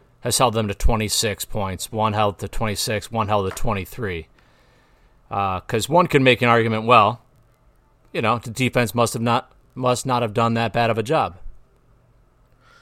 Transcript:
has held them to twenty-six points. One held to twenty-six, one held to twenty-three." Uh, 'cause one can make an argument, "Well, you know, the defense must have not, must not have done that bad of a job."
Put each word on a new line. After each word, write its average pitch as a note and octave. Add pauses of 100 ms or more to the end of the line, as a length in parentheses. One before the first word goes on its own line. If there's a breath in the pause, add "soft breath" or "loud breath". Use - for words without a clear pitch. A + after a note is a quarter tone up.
(200 soft breath)
has -
held A#2+
them A2
to G2
twenty-six G#2+
points. F#2+
One A2
held G#2
to G2+
twenty-six, G#2+
one A2
held G2+
to -
twenty-three." F#2+ (1040 soft breath)
Uh, G2
'cause -
one F3
can C#3
make B2+
an A#2+
argument, A2+
"Well, A2+ (880)
you E3+
know, A#2
the A#2
defense A#2+
must A#2+
have A#2
not, A#2 (240)
must B2+
not B2
have G#2+
done A#2
that A#2
bad A#2
of A2
a A2
job." G#2 (1400 soft breath)